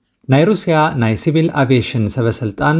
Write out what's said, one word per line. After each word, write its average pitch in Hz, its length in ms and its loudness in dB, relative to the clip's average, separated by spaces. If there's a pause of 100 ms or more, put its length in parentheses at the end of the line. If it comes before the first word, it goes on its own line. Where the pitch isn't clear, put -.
(300)
ናይ 139 160 4
ሩስያ 175 300 0 (200)
ናይ 113 200 0
ሲቪል 160 360 0
ኣቪዬሽን 123 560 0
ሰበስልጣን 120 720 -2